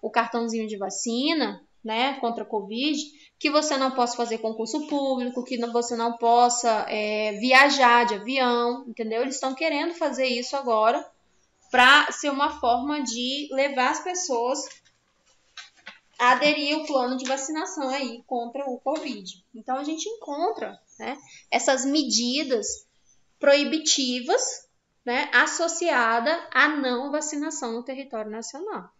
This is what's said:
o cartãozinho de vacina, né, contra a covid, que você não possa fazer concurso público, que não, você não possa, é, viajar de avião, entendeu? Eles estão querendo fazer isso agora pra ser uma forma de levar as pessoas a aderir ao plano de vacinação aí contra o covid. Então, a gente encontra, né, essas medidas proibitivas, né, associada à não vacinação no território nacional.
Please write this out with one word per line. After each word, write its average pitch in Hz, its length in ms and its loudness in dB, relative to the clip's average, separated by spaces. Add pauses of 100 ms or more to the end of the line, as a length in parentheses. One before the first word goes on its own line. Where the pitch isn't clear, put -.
o 220 100 -6
cartãozinho 226 580 -2
de 214 80 -8
vacina, 233 840 -2 (220)
né, 233 380 -2
contra 233 240 -4
a - 20 -16
covid, 226 540 -4 (360)
que 302 140 -2
você 294 260 2
não 262 140 0
possa 247 260 0
fazer 226 220 -4
concurso 226 480 -4
público, 254 560 -2
que 254 140 -6
não, 233 160 -4
você 240 240 -2
não 233 220 -2
possa, 240 720 4
é, 214 520 -2
viajar 254 640 8
de 226 100 -2
avião, 240 720 0
entendeu? 226 360 -4
Eles 269 120 -4
estão 269 200 -4
querendo 320 400 -2
fazer 262 320 -2
isso 247 300 -4
agora 240 480 2 (640)
pra 269 440 8
ser - 180 -2
uma 285 300 0
forma 269 420 0
de 247 480 -6
levar 262 400 0
as 311 100 -2
pessoas 285 640 -4 (1600)
a 247 120 6
aderir 294 440 2
ao 311 80 -4
plano 262 320 0
de 254 120 -8
vacinação 311 640 -4
aí 247 360 -6
contra 247 420 -6
o 247 120 -8
covid. 262 640 -6 (100)
Então, 247 220 -6
a 285 80 -6
gente 320 240 -4
encontra, 349 680 -6 (220)
né, 226 180 -8 (320)
essas 262 380 2
medidas 254 800 0 (720)
proibitivas, 285 1300 2 (400)
né, 254 260 -2
associada 302 1200 2
à 269 160 6
não 269 440 -2
vacinação 302 580 -6
no 240 140 -8
território 247 480 -10
nacional. 233 680 -10